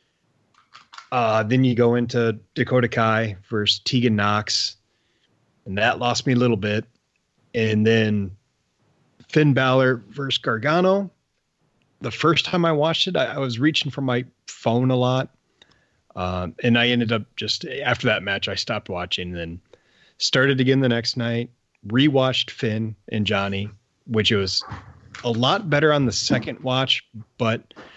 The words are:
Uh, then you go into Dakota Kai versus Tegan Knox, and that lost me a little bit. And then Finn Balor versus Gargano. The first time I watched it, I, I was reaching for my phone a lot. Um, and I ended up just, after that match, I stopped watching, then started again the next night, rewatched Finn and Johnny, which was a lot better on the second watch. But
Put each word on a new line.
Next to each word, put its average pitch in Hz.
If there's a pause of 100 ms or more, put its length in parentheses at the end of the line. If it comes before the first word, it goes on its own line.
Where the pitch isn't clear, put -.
(1120)
Uh, 110
then 127
you 120
go 120
into 117 (140)
Dakota 127
Kai 113 (140)
versus 104
Tegan 120
Knox, 104 (880)
and 95
that 104
lost 120
me 135
a 120
little 120
bit. 104 (680)
And 107
then 107 (960)
Finn 151
Balor 127
versus 135
Gargano. 175 (880)
The 120
first 156
time 175
I 165
watched 156
it, 180
I, 135
I 147
was 123
reaching 151
for 143
my 127 (240)
phone 123
a 127
lot. 127 (840)
Um, 90
and 120
I 120
ended 120
up 110 (120)
just, 104
after 123
that 98
match, 98
I 98
stopped -
watching, 90
then 85 (580)
started 135
again 131
the 131
next 117
night, 117 (380)
rewatched 131
Finn 110 (140)
and 107
Johnny, 98 (380)
which 110
was 98 (640)
a 120
lot 147
better 147
on 143
the 110
second -
watch. 131 (320)
But 113 (240)